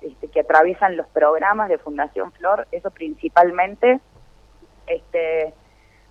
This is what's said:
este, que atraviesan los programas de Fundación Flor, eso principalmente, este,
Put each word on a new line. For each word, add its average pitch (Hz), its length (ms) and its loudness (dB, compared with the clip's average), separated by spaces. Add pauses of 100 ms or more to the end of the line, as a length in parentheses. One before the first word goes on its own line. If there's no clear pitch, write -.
este, 151 280 -14
que 160 100 -2
atraviesan 175 580 2
los 160 100 -4
programas 185 600 0
de 160 80 0
Fundación 147 540 -8
Flor, 190 400 -4
eso 175 180 -8
principalmente, 180 1080 0 (880)
este, 165 680 -4 (580)